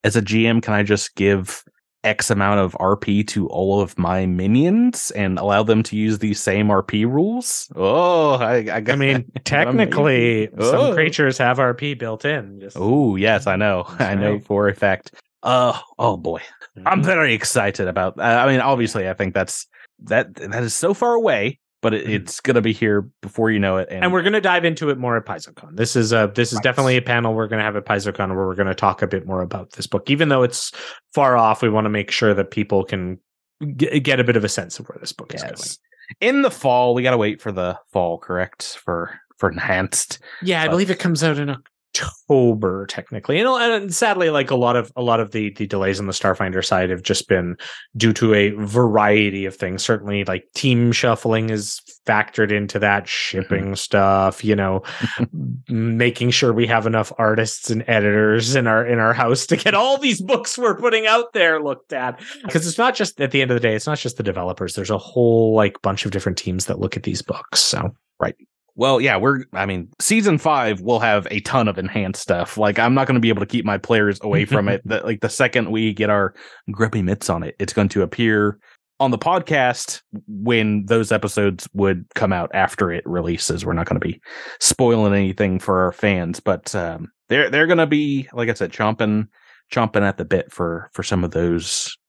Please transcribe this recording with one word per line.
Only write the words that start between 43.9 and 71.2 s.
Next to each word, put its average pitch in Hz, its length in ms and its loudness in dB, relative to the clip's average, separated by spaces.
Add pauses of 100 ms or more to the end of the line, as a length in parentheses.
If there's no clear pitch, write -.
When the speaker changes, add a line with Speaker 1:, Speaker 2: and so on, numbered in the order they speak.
Speaker 2:
sadly, 185 380 2
like, 143 180 0
a 139 60 0
lot 120 200 2
of, 117 200 -2
a 127 80 -6
lot 117 160 2
of 107 100 -2
the, 107 220 -4
the 101 160 -6
delays 98 320 -2
on 101 80 -4
the 95 40 -4
Starfinder 92 540 -2
side 92 240 0
have 92 140 -4
just - 240 -2
been 87 280 0 (400)
due 113 180 2
to 110 200 2
a 101 180 4
variety 104 920 2
of 95 100 -8
things. 92 280 -6
Certainly, 101 420 -2
like, 92 180 -6 (120)
team 120 360 2
shuffling 110 600 0
is 104 300 -6 (260)
factored 107 440 0
into 104 280 -2
that, 101 280 2
shipping - 580 -4
Speaker 1:
Mm-hmm. 98 100 -4
Speaker 2:
stuff, 98 680 2
you 104 120 2
know, 95 260 -2 (480)
Speaker 1:
<laughs> 131 400 -10
Speaker 2:
making 120 600 0
sure 120 220 2
we 113 140 2
have 113 200 2
enough 110 300 0
artists 110 520 0
and 113 180 -2
editors 107 680 2
in 120 120 2
our, 113 180 4
in 120 140 0
our 113 140 4
house 127 340 0
to 170 100 2
get 214 160 0
all 254 240 2
these 247 240 -2
books 240 360 -2
we're 226 200 0
putting 226 280 0
out 233 280 2
there 165 280 2
looked 143 320 -8
at. 127 260 -6 (300)
'Cause 165 180 0
it's 165 100 -6
not 247 180 2
just, - 260 -4
at 131 100 -2
the 139 100 4
end 127 100 0
of 123 40 2
the 113 60 0
day, 113 140 2
it's 110 120 -4
not 151 120 -2
just - 180 -8
the 117 60 -6
developers. 90 520 -6
There's 98 140 -8
a 104 80 0
whole, 113 560 2
like, 107 280 2
bunch 98 240 -2
of 101 60 -2
different 95 260 -4
teams 92 280 -4
that 92 140 -6
look 95 180 -4
at - 60 -8
these - 180 -4
books. - 380 -4
So. - 360 -2 (240)
Speaker 1:
Right. - 160 -2 (400)
Well, 127 240 2
yeah, 120 180 2
we're, 127 260 2 (100)
I 92 140 -2
mean, 90 200 -6 (140)
season 208 380 2
five 120 420 0
will 113 180 0
have 104 300 2